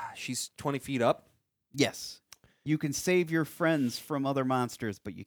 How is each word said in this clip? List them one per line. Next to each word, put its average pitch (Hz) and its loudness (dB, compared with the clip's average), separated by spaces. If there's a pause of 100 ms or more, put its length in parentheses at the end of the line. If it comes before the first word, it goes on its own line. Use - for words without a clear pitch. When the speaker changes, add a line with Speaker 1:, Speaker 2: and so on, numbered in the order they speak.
Speaker 1:
<sighs> - -12
she's - -8
twenty 143 -4
feet 131 -2
up. - 2 (460)
Speaker 2:
Yes. - 0 (440)
You 151 2
can 147 -2
save 180 2
your 160 2
friends 151 2
from 139 -2
other 135 2
monsters, 123 0
but 98 -10
you 98 -12